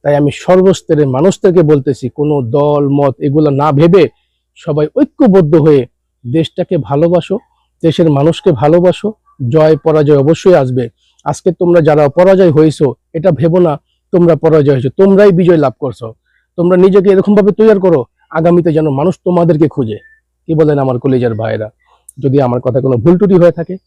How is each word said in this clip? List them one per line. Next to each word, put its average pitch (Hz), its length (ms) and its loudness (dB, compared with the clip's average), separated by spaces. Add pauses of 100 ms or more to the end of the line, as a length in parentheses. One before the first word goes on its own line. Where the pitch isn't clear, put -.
তাই 147 140 -2
আমি 143 140 0
সর্বস্তরের 175 760 0
মানুষদেরকে 175 540 0
বলতেছি, 143 460 -2
কোনো 147 340 -4
দল 143 460 -2
মত 139 300 0
এগুলো 151 320 0
না 143 220 -2
ভেবে 165 360 2 (460)
সবাই 151 320 -4 (100)
ঐক্যবদ্ধ 190 600 0
হয়ে 143 300 2 (460)
দেশটাকে 165 460 -4
ভালোবাসো, 170 600 -2 (440)
দেশের 165 280 0
মানুষকে 156 420 0
ভালোবাসো। 175 600 0 (360)
জয় 156 280 2
পরাজয় 151 420 0
অবশ্যই 165 360 2
আসবে। 127 340 -2 (360)
আজকে 151 280 -4
তোমরা 175 280 0
যারা 147 280 2
পরাজয় 185 420 2
হয়েছো, 147 440 0 (180)
এটা 165 180 -2
ভেবো 165 280 -2
না 160 220 0 (320)
তোমরা 170 240 2
পরাজয় 151 360 0
হয়েছো, 131 240 -2
তোমরাই 196 360 4
বিজয় 175 240 2
লাভ 139 220 -2
করছো। 113 360 -10 (420)
তোমরা 180 200 0
নিজেকে 190 340 2
এরকমভাবে 196 420 2
তৈরি 214 280 2
করো, 165 240 0 (260)
আগামীতে 170 420 0
যেন 156 180 -2
মানুষ 147 340 -2
তোমাদেরকে 170 440 0
খুঁজে। 110 300 -6 (480)
কি 165 80 -4
বলেন 151 240 0
আমার 131 200 -2
কলিজার 123 360 -2
ভাইয়েরা? 110 360 -8 (480)
যদি 135 220 -2
আমার 123 200 -2
কথা 127 200 -4
কোনো 131 160 -2
ভুল 170 200 2
ত্রুটি 190 180 0
হয়ে 170 180 4
থাকে 175 240 -12 (100)